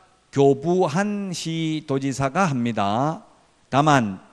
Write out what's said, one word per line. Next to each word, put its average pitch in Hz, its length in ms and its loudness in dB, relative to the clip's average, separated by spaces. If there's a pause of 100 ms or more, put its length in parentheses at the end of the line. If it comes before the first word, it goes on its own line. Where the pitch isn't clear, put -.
(320)
교부한 175 1000 0
시도지사가 147 1120 -4
합니다. 120 800 -2 (440)
다만 123 500 2 (140)